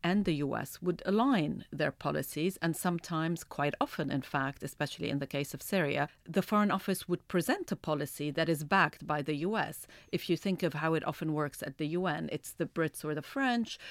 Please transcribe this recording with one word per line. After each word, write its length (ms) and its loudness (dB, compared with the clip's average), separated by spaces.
and 220 4
the 120 4
U 200 0
S 240 -6
would 240 0
align 640 4
their 200 0
policies, 720 -2
and 120 2
sometimes, 720 0
quite 340 -2
often, 320 -2
in 120 0
fact, 400 -4
especially 480 -4
in 80 0
the 80 -2
case 260 -4
of 80 -8
Syria, 480 0
the 160 0
Foreign 300 2
Office 360 -2
would 220 -2
present 440 0
a 40 0
policy 540 -2
that 180 2
is 160 2
backed 420 2
by 140 2
the 160 0
U 220 0
S. 280 -4
If 200 -2
you 80 6
think 240 0
of 100 2
how 220 2
it 120 0
often 280 0
works 280 -2
at 140 -6
the 120 0
U 180 0
N, 260 0
it's 200 -6
the 120 -2
Brits 400 -2
or 100 -2
the 60 -2
French 580 0